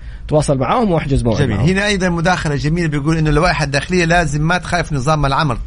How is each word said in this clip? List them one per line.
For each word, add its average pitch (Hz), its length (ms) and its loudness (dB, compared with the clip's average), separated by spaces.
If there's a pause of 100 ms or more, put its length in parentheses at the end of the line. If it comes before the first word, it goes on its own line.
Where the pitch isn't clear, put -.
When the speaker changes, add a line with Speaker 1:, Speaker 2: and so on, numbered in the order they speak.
(280)
Speaker 1:
تواصل 143 300 2
معاهم 190 340 0
واحجز 156 320 0
موعد 117 140 2
Speaker 2:
جميل. 113 180 0
Speaker 1:
معاهم. 131 140 2
Speaker 2:
هنا 190 160 2
أيضا 190 240 0
مداخلة 170 460 0
جميلة، 156 320 0
بيقول 147 300 0
إنه 156 120 0
اللوائح 156 320 2
الداخلية 147 440 0
لازم 165 360 2
ما 170 160 2
تخالف 170 360 -4
نظام 147 320 0
العمل. 135 420 0